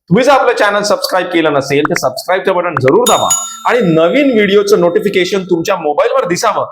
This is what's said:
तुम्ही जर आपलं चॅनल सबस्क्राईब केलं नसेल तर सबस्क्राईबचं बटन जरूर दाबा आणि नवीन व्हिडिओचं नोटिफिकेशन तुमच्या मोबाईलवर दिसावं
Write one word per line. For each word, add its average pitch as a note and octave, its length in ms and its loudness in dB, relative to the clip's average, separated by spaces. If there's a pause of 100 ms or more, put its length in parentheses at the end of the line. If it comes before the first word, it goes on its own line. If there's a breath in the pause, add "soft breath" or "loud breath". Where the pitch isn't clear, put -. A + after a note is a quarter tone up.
तुम्ही A3+ 160 2
जर C#4+ 80 6
आपलं B3 220 2
चॅनल G#3 280 0
सबस्क्राईब F#3 440 -2
केलं E3 260 0
नसेल C#3 300 0
तर D#3 120 -2
सबस्क्राईबचं F#3 600 -2
बटन F3 260 -2
जरूर D#3 280 2
दाबा D#3+ 200 0 (380 loud breath)
आणि A3 160 2
नवीन F3+ 520 2
व्हिडिओचं G3+ 460 2
नोटिफिकेशन F#3 640 0
तुमच्या F3 340 -2
मोबाईलवर F3 480 0
दिसावं F3 480 -2